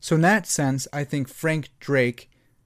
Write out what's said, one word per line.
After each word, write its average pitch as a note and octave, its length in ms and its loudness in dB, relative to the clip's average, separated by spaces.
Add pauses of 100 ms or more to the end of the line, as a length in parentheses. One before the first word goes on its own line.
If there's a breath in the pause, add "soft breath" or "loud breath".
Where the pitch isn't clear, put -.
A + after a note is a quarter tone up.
So - 160 0
in D#3+ 60 4
that F#3+ 240 4
sense, C3+ 460 -2
I C#3+ 120 -4
think C#3 240 -4
Frank D#3+ 400 -4 (100)
Drake B2+ 520 0 (360)